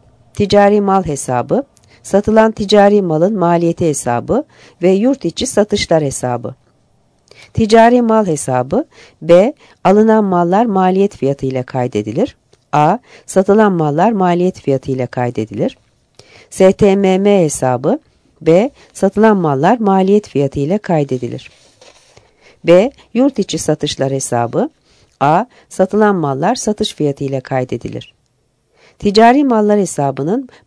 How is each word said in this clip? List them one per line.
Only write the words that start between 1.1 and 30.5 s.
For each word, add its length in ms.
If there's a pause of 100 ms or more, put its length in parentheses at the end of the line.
satılan 500
ticari 500
malın 360
maliyeti 500
hesabı 560 (380)
ve 80
yurt 340
içi 220
satışlar 560
hesabı. 520 (1000)
Ticari 480
mal 240
hesabı, 580 (380)
B, 300 (320)
alınan 400
mallar 420
maliyet 500
fiyatı 300
ile 160
kaydedilir. 720 (360)
A, 260 (280)
satılan 460
mallar 400
maliyet 480
fiyatı 300
ile 160
kaydedilir. 720 (720)
S 220
T 240
M 220
M 260
hesabı, 540 (420)
B, 300 (220)
satılan 440
mallar 420
maliyet 500
fiyatı 320
ile 180
kaydedilir. 720 (1120)
B, 260 (240)
yurt 240
içi 200
satışlar 540
hesabı, 580 (500)
A, 240 (240)
satılan 480
mallar 380
satış 400
fiyatı 300
ile 160
kaydedilir. 760 (840)
Ticari 460
mallar 340
hesabının 720 (180)